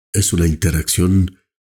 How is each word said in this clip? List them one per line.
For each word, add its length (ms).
es 200
una 140
interacción 920